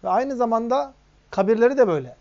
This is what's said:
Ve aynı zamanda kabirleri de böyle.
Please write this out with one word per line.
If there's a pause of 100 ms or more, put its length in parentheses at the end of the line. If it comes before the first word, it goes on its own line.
Ve
aynı
zamanda (380)
kabirleri
de
böyle.